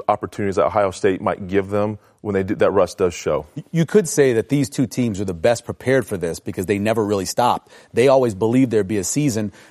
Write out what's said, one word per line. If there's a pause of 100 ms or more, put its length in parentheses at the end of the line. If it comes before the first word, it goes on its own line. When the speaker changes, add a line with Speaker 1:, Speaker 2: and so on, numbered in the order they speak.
Speaker 1:
opportunities
that
Ohio
State
might
give
them (220)
when
they
do,
that
rust
does
show? (260)
Speaker 2:
You
could
say
that
these
two
teams
are
the
best
prepared
for
this
because
they
never
really
stopped. (220)
They
always
believed
there'd
be
a
season. (180)